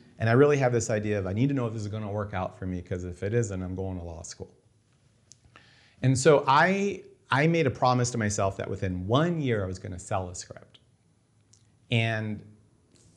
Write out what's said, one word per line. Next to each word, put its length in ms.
And 120
I 20
really 240
had 160
this 180
idea 280
of, 80
"I 80
need 160
to 40
know 120
if 80
this 80
is 60
gonna 220
work 220
out 260
for 80
me, 160
'cause 220
if 180
it 120
isn't, 280
I'm 140
going 220
to 40
law 200
school." 300
And 160
so 300
I, 540
I 160
made 200
a 40
promise 420
to 60
myself 380
that 120
within 380
one 340
year 220
I 40
was 120
gonna 200
sell 320
a 40
script. 460
And 520